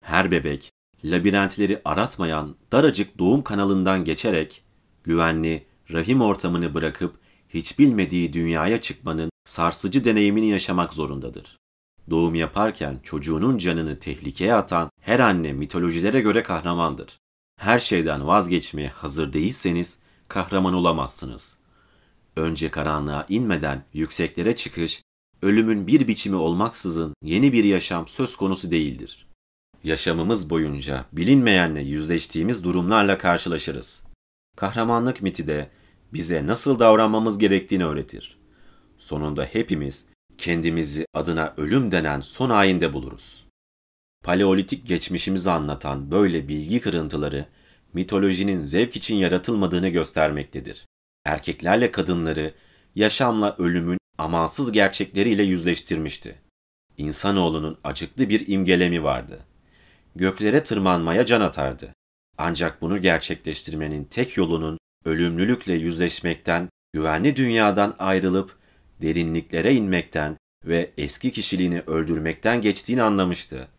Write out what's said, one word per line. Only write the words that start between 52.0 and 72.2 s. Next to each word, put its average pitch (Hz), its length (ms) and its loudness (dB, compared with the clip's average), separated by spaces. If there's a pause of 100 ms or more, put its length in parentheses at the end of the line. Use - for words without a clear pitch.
yaşamla 107 640 2
ölümün 87 400 0 (200)
amansız 82 540 -2
gerçekleriyle 101 720 2
yüzleştirmişti. 85 960 -2 (580)
İnsanoğlunun 80 880 0
acıklı 82 440 -4
bir 104 200 0
imgelemi 90 560 4
vardı. 64 340 -2 (800)
Göklere 104 460 2
tırmanmaya 92 640 2
can 117 140 4
atardı. 67 540 -4 (440)
Ancak 82 440 -4
bunu 92 180 -2
gerçekleştirmenin 78 1040 -2
tek - 320 -4
yolunun 82 420 0 (260)
ölümlülükle 87 680 0
yüzleşmekten, 85 960 -2 (240)
güvenli 80 440 0
dünyadan 107 600 2
ayrılıp 95 600 0 (440)
derinliklere 82 720 0
inmekten 85 640 0 (280)
ve 82 340 0
eski 73 340 -4
kişiliğini 90 480 -2
öldürmekten 80 800 -2